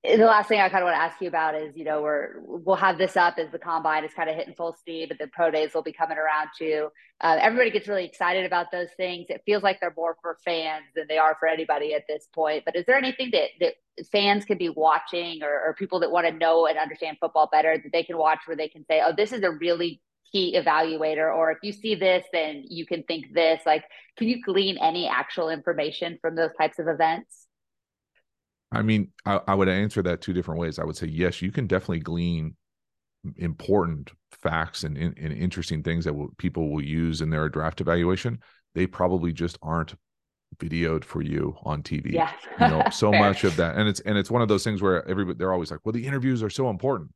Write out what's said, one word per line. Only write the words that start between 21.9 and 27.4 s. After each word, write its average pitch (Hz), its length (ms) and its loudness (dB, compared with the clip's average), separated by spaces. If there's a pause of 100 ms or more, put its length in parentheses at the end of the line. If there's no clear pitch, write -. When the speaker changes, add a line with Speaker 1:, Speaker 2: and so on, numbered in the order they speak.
Speaker 1:
this, 180 360 2
then 156 360 -4
you 165 180 -10
can 165 180 -6
think 160 300 -8
this"? 160 320 2
Like, 156 200 2 (320)
can 226 100 0
you 240 160 0
glean 190 340 0
any 175 300 0
actual 160 420 -2
information 156 720 -4
from 160 140 -4
those 160 240 0
types 156 180 0
of 160 100 -4
events? 165 600 -2 (1200)